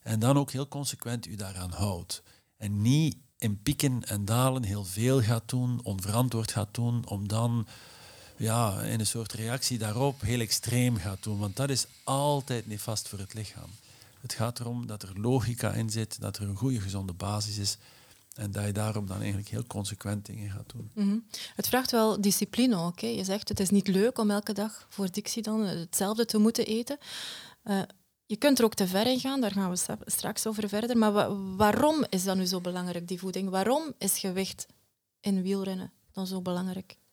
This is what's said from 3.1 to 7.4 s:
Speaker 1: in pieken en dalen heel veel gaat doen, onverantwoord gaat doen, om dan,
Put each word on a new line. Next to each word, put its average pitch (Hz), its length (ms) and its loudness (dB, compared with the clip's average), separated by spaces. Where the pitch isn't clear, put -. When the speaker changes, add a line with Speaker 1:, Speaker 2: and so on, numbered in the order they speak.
Speaker 1:
in 104 240 -2
pieken 135 420 2
en 101 220 -2
dalen 127 380 4
heel 101 220 -2
veel 117 360 4
gaat 113 280 2
doen, 123 340 0
onverantwoord 110 680 0
gaat 101 220 -2
doen, 120 340 0
om 101 200 -4
dan, 117 400 0